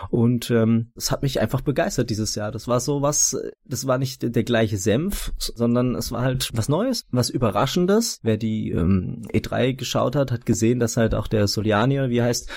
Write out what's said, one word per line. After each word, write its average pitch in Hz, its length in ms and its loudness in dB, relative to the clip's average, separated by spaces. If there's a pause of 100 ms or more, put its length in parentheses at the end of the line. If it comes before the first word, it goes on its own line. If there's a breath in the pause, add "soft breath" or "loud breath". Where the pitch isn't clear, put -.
und, 120 420 2
ähm, 113 460 2
es - 140 -6
hat - 120 -2
mich 135 180 0
einfach 170 200 0
begeistert 143 480 0
dieses 107 260 -2
Jahr. 107 160 -6
Das - 160 -10
war 123 140 2
so 143 220 -2
was, - 320 0
äh, - 160 -6 (160)
das 135 200 -6
war 127 120 2
nicht 135 240 -4
der, 123 80 0
der 120 140 2
gleiche 113 340 2
Senf, 131 600 0
s-, - 160 -6
sondern 120 400 2
es - 160 -6
war 117 120 -4
halt 131 320 -2
was 113 160 0
Neues, 233 400 0
was 123 180 0
Überraschendes. 156 920 0
Wer 107 160 2
die, 110 320 -2
ähm, 90 600 0
E - 100 0
drei 120 320 0
geschaut 127 440 -2
hat, 139 160 0
hat 117 140 -4
gesehen, 117 320 2
dass 117 180 0
halt 113 180 2
auch 107 120 -2
der 104 220 2
Soliani, 107 500 2
oder 135 100 0
wie 120 100 2
er 117 60 4
heißt, 120 320 -2